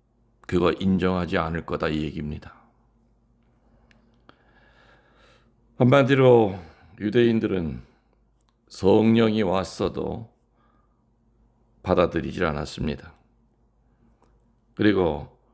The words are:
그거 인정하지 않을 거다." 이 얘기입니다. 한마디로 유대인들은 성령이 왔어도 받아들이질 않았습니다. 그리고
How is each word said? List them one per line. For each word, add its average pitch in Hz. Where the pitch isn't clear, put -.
그거 87
인정하지 92
않을 82
거다." 78
이 78
얘기입니다. 78
한마디로 127
유대인들은 101
성령이 110
왔어도 90
받아들이질 85
않았습니다. 73
그리고 92